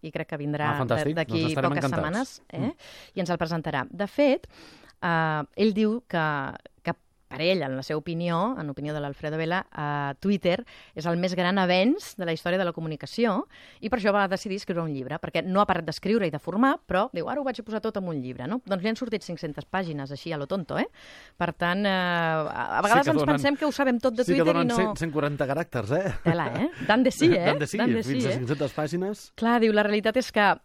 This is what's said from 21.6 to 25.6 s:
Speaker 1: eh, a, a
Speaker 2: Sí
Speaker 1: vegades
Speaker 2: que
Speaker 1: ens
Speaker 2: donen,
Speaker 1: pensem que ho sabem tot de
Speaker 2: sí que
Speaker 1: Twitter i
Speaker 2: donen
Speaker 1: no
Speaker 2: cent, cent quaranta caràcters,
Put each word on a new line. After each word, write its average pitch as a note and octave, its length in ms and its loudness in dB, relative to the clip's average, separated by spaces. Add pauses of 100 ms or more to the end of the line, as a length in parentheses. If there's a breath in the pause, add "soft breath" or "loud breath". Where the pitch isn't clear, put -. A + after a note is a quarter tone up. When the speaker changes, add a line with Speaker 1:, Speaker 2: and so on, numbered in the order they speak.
Speaker 1:
eh, - 20 4
a, E3+ 880 0
a - 60 2
Speaker 2:
Sí - 20 -
Speaker 1:
vegades B3 220 6
Speaker 2:
que - 80 2
Speaker 1:
ens - 80 2
Speaker 2:
donen, - 100 4
Speaker 1:
pensem C#4 240 2
que D#4 80 -2
ho C#4+ 60 2
sabem C4 280 2
tot B3+ 140 2
de A#3+ 100 0
Speaker 2:
sí F3 120 2
que E3 80 4
Speaker 1:
Twitter D#3+ 100 6
i E3+ 60 4
Speaker 2:
donen E3 80 2
Speaker 1:
no - 80 2
Speaker 2:
cent, F#3 240 2
cent E3 120 -2
quaranta C#3+ 380 0
caràcters, C3+ 480 -2